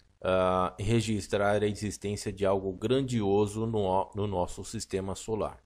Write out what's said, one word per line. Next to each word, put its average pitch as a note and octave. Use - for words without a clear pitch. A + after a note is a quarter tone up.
ah, F#2
registrar G#2
a G#2
existência G2+
de F#2+
algo F#2+
grandioso G#2+
no, G2
no G#2
nosso F2+
sistema F#2+
solar. F#2+